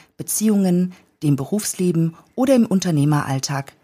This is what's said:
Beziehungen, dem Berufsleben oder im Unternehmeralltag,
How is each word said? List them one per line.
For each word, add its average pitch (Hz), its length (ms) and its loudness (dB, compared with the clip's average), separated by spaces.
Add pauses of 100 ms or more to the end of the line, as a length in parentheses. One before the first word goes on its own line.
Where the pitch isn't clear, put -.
(180)
Beziehungen, 185 720 0 (300)
dem 143 140 2
Berufsleben 165 760 -2 (200)
oder 262 200 2
im 233 120 4
Unternehmeralltag, 147 1040 -2 (120)